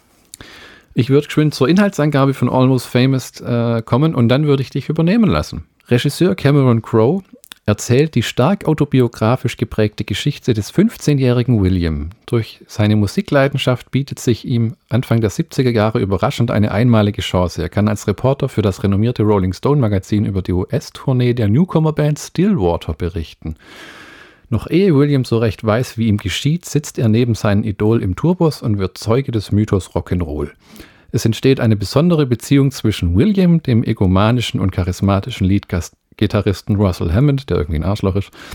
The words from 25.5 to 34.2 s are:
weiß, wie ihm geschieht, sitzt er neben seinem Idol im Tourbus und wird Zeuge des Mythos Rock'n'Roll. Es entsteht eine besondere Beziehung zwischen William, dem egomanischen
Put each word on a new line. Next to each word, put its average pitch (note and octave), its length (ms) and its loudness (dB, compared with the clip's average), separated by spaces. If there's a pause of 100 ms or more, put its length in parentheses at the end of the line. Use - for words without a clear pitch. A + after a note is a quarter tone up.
weiß, A2+ 340 -2
wie A2+ 120 0
ihm G#2 80 4
geschieht, C#3+ 480 -2
sitzt - 340 -6
er B2+ 100 0
neben A2+ 280 2
seinem G#2 260 0
Idol A2 400 0
im F#2+ 140 -2
Tourbus E3+ 460 0
und G#2 160 0
wird F#2+ 200 -4
Zeuge B2 320 -2
des A2+ 220 -4
Mythos G#2 400 0
Rock'n'Roll. D2+ 560 -4 (640)
Es - 120 -2
entsteht C3 360 2
eine A2+ 160 2
besondere D3+ 500 0
Beziehung C3+ 460 0
zwischen F#2 440 -2
William, F3+ 460 4
dem A#2+ 220 2
egomanischen G#2+ 720 0